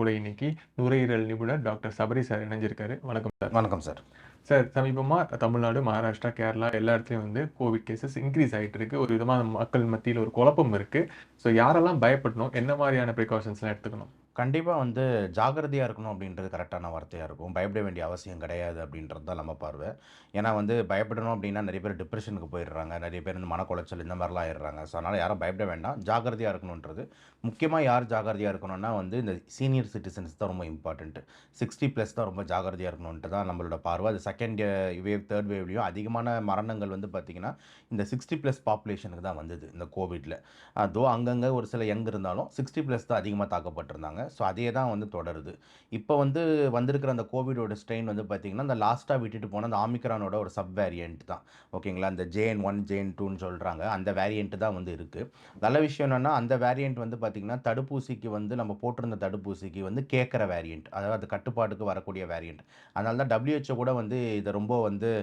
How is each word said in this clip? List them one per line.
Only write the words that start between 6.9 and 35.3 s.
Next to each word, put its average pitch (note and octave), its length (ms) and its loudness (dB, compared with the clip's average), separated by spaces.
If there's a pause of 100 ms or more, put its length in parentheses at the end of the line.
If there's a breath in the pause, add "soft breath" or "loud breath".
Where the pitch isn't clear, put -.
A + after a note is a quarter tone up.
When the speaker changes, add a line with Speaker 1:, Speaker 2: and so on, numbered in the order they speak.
Speaker 1:
இடத்துலயும் A2+ 320 0
வந்து A2 160 0 (160)
கோவிட் A2+ 300 2
கேசஸ் C3+ 360 -4
இன்க்ரீஸ் C#3 320 4
ஆயிட்டு G#2 240 -2
இருக்கு. A2 200 -2
ஒரு B2 160 4
விதமா A#2+ 200 4 (240)
மக்கள் A#2 340 4
மத்தியில A#2 300 2
ஒரு A2 160 -2
குழப்பம் C3+ 380 8
இருக்கு. C3+ 240 0 (340 loud breath)
So - 160 0
யாரெல்லாம் D#3 520 8
பயப்படணும், B2 560 4
என்ன C3+ 160 2
மாதிரியான C3 440 4
ப்ரிகாஷன்ஸ்லாம் A2 540 0
எடுத்துக்கணும்? G#2+ 380 -10 (260)
Speaker 2:
கண்டிப்பா D#3 380 2
வந்து B2 260 0 (320)
ஜாக்கிரதையா C#3 520 2
இருக்கணும் G#2+ 260 -6
அப்படின்றது F#2+ 400 -6
கரெக்டான F2 400 -6
வார்த்தையா D#2+ 340 -8
இருக்கும். D#2 300 -10
பயப்பட G2+ 260 0
வேண்டிய F2+ 220 -4
அவசியம் F2 400 -8
கிடையாது E2+ 400 -4
அப்படின்றது D#2 440 -12
தான் F2 120 -4
நம்ம D#2 140 -6
பார்வை. D2 360 -8 (480 loud breath)
ஏன்னா A2 160 2
வந்து G#2 200 2 (140)
பயப்படணும் A2 460 0
அப்படின்னா G2+ 340 -2
நிறைய F#2 140 -4
பேர் F#2+ 180 -4
டிப்ரெஷனுக்கு F#2+ 520 -6
போயிடுறாங்க, D#2+ 420 -6 (100)
நிறைய E2+ 180 -6
பேர் F#2 180 -4
இந்த F2+ 120 -6
மனக்குலைச்சல் F2 540 -4
இந்த F2+ 140 -6
மாதிரிலாம் F2 240 -2
ஆயிடுறாங்க. D2+ 400 -6
So D#2 140 -10
அதனால F2+ 240 0
யாரும் F#2 200 0
பயப்பட F#2+ 280 -2
வேண்டாம், G#2 380 -4
ஜாக்கிரதையா A2+ 440 2
இருக்கணுன்றது. F2+ 520 -8 (400 soft breath)
முக்கியமா D#3 380 2
யார் B2 300 4
ஜாக்கிரதையா G#2 400 2
இருக்கணும்னா F#2+ 380 -4 (100)
வந்து F#2 240 -4
இந்த G2 100 -2 (120)
சீனியர் C3 460 2
சிட்டிசன்ஸ் F#2 480 -8
தான் F#2+ 120 0
ரொம்ப F2+ 200 -6
இம்பார்ட்டன்ட். D#2+ 480 -8 (400 soft breath)
சிக்ஸ்டி C#3 340 -2
பிளஸ் G#2+ 240 -2
தான் A2 120 0
ரொம்ப F#2+ 220 -4
ஜாக்கிரதையா F#2 400 -2
இருக்கணுன்ட்டு E2 440 -10
தான் G2 140 0
நம்மளோட E2+ 360 -4
பார்வை. F2 260 0
அது F#2+ 160 -4
செகண்ட் G#2+ 340 -4 (440)
வேவ், G2+ 240 0